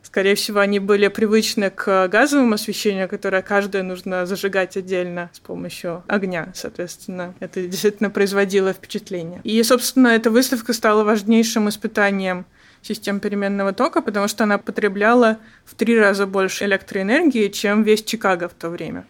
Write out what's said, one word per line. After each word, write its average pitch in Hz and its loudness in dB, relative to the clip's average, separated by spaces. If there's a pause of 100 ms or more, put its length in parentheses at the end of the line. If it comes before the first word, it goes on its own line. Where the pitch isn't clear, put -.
Скорее 196 0
всего, 208 -2
они 202 2
были 202 2
привычны 208 0
к 190 0
газовому 247 4
освещению, 196 -2
которое 190 -2
каждое 202 0
нужно 185 -6
зажигать 190 -4
отдельно 180 -6
с - -20
помощью 175 -10
огня, 185 -4
соответственно. 180 -10
Это 185 -8
действительно 208 -2
производило 196 0
впечатление. 180 -12
И, 226 2
собственно, 247 4
эта 226 2
выставка 240 2
стала 214 2
важнейшим 220 2
испытанием 196 -2 (400)
систем 208 -6
переменного 202 -2
тока, 269 -2
потому 202 -2
что - -4
она 208 2
потребляла 220 2 (260)
в - -20
три 233 2
раза 202 4
больше 190 -2
электроэнергии, 202 0
чем 208 0
весь 214 4
Чикаго 185 -2
в - -20
то 165 -10
время. 170 -10